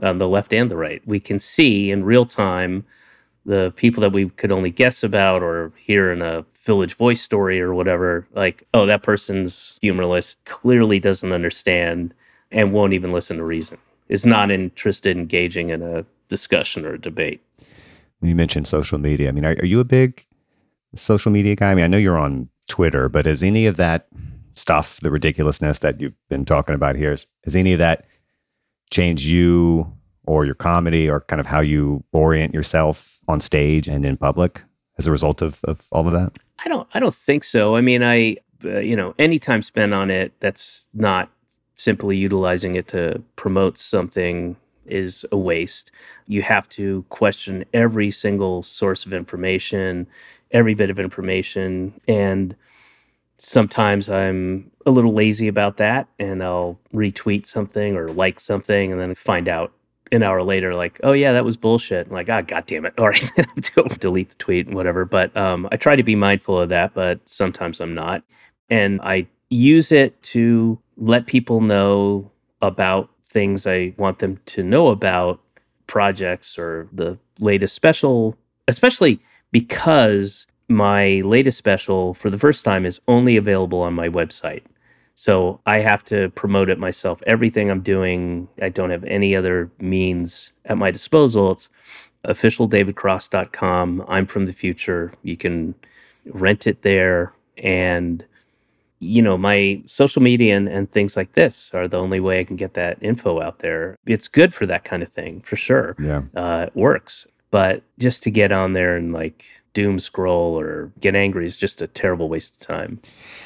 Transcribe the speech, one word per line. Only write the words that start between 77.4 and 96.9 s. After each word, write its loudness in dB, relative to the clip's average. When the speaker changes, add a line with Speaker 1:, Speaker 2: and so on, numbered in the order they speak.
Speaker 1:
latest 2
special, 2
especially 4
because 2
my 4
latest 4
special 0
for -4
the -2
first 2
time 0
is -6
only 4
available 0
on -2
my -4
website. -6
So 2
I 2
have 0
to -2
promote 0
it 0
myself. -6
Everything 0
I'm -2
doing, -2
I -4
don't -4
have -6
any 0
other -2
means -4
at -4
my 0
disposal. 4
It's -12
official 0
david 2
cross -2
dot -4
com. -2
I'm 0
from -4
the -6
future. -6
You -8
can -4
rent 0
it -2
there. 2